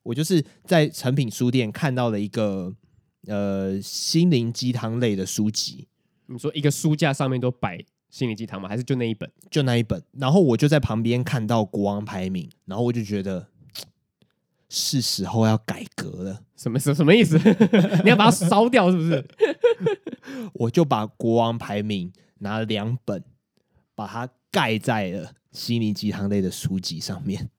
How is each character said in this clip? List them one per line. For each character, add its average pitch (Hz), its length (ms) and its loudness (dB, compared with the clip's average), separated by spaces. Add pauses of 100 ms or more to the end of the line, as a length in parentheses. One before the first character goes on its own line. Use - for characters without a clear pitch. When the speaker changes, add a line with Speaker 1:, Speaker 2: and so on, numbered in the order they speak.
Speaker 1:
我 120 140 -6
就 147 80 -2
是 160 200 2 (200)
在 156 260 4
诚 - 240 -2
品 139 160 0
书 123 220 0
店 117 200 0
看 135 220 -2
到 123 160 0
了 107 100 -2
一 104 100 -4
个， 98 440 -4 (540)
呃， 98 520 -4
心 165 520 0
灵 120 200 2
鸡 123 200 -4
汤 117 280 -4
类 117 160 2
的 95 80 -4
书 107 280 -2
籍。 - 360 -8 (380)
Speaker 2:
你 123 140 -14
说 143 160 -6
一 151 60 -4
个 143 100 2
书 151 240 0
架 147 180 0
上 135 160 -2
面 127 100 -2
都 123 120 0
摆 95 260 -6 (320)
心 - 180 -4
灵 113 80 -2
鸡 107 120 -10
汤 95 120 -10
吗？ 95 80 -10
还 101 80 -6
是 120 80 -4
就 131 120 -2
那 123 120 -2
一 113 60 -2
本？ 78 160 -10 (220)
Speaker 1:
就 151 100 0
那 127 160 0
一 117 60 0
本。 101 180 -4 (120)
然 131 180 -2
后 190 100 4
我 123 160 4
就 147 100 2
在 147 120 4
旁 113 240 -2
边 120 200 0
看 120 220 -4
到 113 180 2
《国 101 200 -4
王 101 200 -2
排 95 280 -6
名》， 90 180 -6 (160)
然 92 100 -10
后 113 80 -2
我 120 80 0
就 117 120 -4
觉 101 180 -4
得 92 240 -6 (1200)
是 - 300 -2
时 104 240 -2
候 110 220 2
要 110 140 6
改 - 260 -8 (100)
革 - 280 -8
了。 98 180 -10 (140)
Speaker 2:
什 - 160 -6
么， 120 80 0
什-， 139 160 0
什 143 100 2
么 156 80 8
意 226 100 8
思？ 160 140 4 (320)
<laughs> 185 340 4
你 196 60 8
要 - 60 8
把 202 100 4
它 233 60 8
烧 196 360 4
掉 233 220 6
是 185 80 4
不 160 60 0
是？ 160 200 0 (640)
Speaker 1:
<laughs> 262 680 -6
我 117 180 -2
就 170 120 4
把 127 220 2
《国 113 300 -2
王 117 200 2
排 107 280 -4
名》 95 280 -4 (280)
拿 104 220 -4
两 110 440 -4
本， 98 180 -6 (680)
把 214 140 -10
它 120 200 -8 (220)
盖 117 300 0
在 107 300 -2
了 87 240 -10 (180)
《心 120 300 -4
灵 107 120 0
鸡 101 180 -4
汤》 98 180 -4
类 101 120 0
的 92 80 -2
书 95 300 -4
籍 85 180 -8
上 87 260 -8
面。 95 360 -6